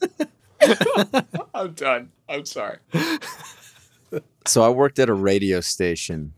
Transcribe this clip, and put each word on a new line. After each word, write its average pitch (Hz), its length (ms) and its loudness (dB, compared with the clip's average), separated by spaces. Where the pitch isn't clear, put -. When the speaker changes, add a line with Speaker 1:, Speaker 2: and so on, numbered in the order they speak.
Speaker 1:
<laughs> - 140 -16
Speaker 2:
I'm 185 180 -6
done. 127 380 -4
I'm 147 180 -8
sorry. 113 320 -10
Speaker 3:
So 117 160 4
I 117 60 6
worked 135 300 2
at 127 100 4
a 107 60 2
radio 98 460 2
station 82 760 -4